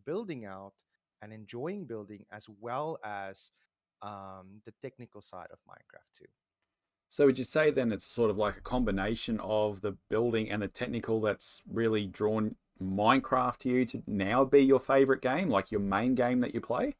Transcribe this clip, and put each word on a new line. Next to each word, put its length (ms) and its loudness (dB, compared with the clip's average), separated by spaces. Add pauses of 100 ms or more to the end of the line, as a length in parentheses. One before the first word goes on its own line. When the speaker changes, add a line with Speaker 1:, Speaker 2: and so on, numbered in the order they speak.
Speaker 1:
building 400 -8
out 280 -14 (480)
and 100 -16
enjoying 540 -10
building 440 -14
as 180 -18
well 560 -8
as, 480 -12 (500)
um, 640 -16
the 80 -18 (100)
technical 400 -16
side 300 -16
of 160 -20
Minecraft 460 -20
too. 120 -20 (840)
Speaker 2:
So 140 4
would 120 4
you 60 -2
say 280 2
then 180 0
it's 160 -4
sort 240 0
of 80 -2
like 180 0
a 40 -20
combination 800 -2
of 400 0
the 120 -4 (160)
building 400 0
and 140 -4
the 60 -4
technical 520 -2
that's 460 -4
really 400 0
drawn 480 0 (260)
Minecraft 760 2
to 100 -4
you 180 4
to 200 -10
now 380 2
be 160 8
your 180 8
favorite 420 4
game, 300 0
like, 220 2
your 80 0
main 340 2
game 260 2
that 140 -2
you 60 0
play? 400 -2